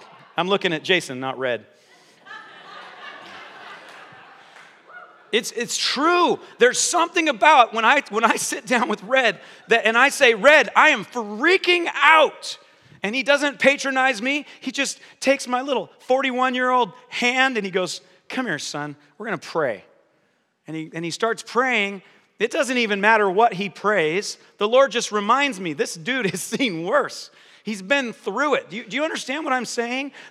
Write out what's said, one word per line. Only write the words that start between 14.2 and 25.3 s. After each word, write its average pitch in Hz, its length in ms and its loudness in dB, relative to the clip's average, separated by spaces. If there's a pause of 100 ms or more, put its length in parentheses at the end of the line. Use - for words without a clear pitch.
me. 277 240 -4 (140)
He 269 100 -10
just - 300 -6 (200)
takes 269 280 0
my 247 120 -2
little 254 300 -4 (100)
forty-one-year-old 254 920 0 (160)
hand 262 480 0
and 208 100 -2
he 190 40 -8
goes, 180 300 -4 (280)
"Come 254 180 -6
here, 160 120 -4
son. 147 380 -10 (220)
We're 214 80 -14
gonna 196 120 -4
pray." 123 460 -4 (840)
And 156 100 -12
he, 160 180 -10
and 165 100 -8
he 165 60 -6
starts 226 320 -4
praying. 214 600 -2 (360)
It 196 120 -2
doesn't 262 280 0
even 208 220 0
matter 208 280 4
what 214 240 4
he 196 160 -6
prays. 196 680 -2 (200)
The 208 100 -2
Lord 254 240 4
just 220 200 -4
reminds 214 480 0